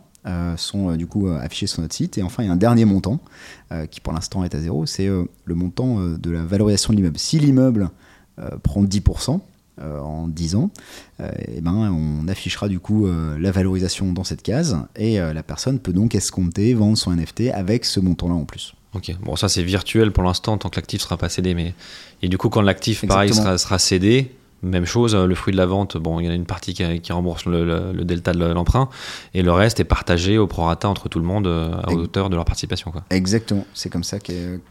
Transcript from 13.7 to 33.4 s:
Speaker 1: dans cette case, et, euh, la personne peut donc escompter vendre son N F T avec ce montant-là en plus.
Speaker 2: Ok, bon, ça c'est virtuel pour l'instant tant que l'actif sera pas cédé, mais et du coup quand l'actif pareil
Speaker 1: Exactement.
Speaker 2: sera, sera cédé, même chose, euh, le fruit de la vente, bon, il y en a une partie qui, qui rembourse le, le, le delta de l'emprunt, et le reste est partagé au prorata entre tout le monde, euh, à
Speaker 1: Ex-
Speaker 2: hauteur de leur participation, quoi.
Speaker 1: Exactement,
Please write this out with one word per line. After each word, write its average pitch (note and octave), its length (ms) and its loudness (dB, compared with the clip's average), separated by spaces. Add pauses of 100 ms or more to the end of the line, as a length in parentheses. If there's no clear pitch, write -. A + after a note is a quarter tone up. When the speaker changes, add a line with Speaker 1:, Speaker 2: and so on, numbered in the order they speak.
Speaker 1:
dans F2+ 100 -2
cette D#2+ 200 -8
case, C3 340 0 (180)
et, G#2+ 240 0
euh, D#2+ 140 -2
la D#2+ 100 -6
personne B2 360 -4
peut F#2 140 -4
donc G#2+ 220 2
escompter G2 580 0
vendre G#2+ 240 4
son - 140 0
N E2+ 140 0
F - 100 -10
T A#2+ 160 0
avec G2+ 320 0
ce - 160 -2
montant-là F2 360 2
en D#2 100 -2
plus. - 300 -14 (180)
Speaker 2:
Ok, F2+ 200 -8 (100)
bon, - 120 -4
ça G#2 140 2
c'est F2+ 140 0
virtuel G2+ 480 2
pour F#2 120 2
l'instant G2 340 0
tant G2 120 -6
que - 60 -8
l'actif - 260 -6
sera - 160 -4
pas F2+ 100 -2
cédé, F2+ 280 0
mais E2+ 180 -2 (480)
et F2+ 80 0
du F#2 80 2
coup A#2 120 0
quand A2 120 2
l'actif G2+ 460 0
pareil G2 220 6
Speaker 1:
Exactement. G#2 280 4
Speaker 2:
sera, - 0 -
sera F#2 220 0
cédé, G#2+ 520 4 (320)
même F2+ 220 2
chose, A#2 280 2
euh, F#2 140 4
le F#2 80 2
fruit G2 160 -2
de F#2+ 60 2
la F#2 80 6
vente, F#2 320 0
bon, E2 240 -2
il E2+ 40 0
y - 40 0
en - 20 0
a E2+ 40 0
une F2 100 -2
partie E2+ 280 -6
qui, E2+ 280 -2
qui - 100 -8
rembourse F2 340 -2
le, E2+ 200 2
le, F2 260 -2
le F2 140 -4
delta F2 260 0
de F2 80 2
l'emprunt, E2+ 500 2 (440)
et F#2+ 80 0
le F2+ 100 4
reste G#2 300 4
est - 20 2
partagé F2+ 540 2
au G#2 100 4
prorata E2+ 400 -2
entre F#2+ 220 -4
tout E2+ 100 -4
le E2 60 0
monde, F#2+ 220 0
euh, E2 260 0 (100)
à F#2 80 -2
Speaker 1:
Ex- F2 100 0
Speaker 2:
hauteur F#2+ 280 -2
de F2+ 80 0
leur E2+ 80 -2
participation, - 440 -4
quoi. - 200 -10
Speaker 1:
Exactement, G2 640 0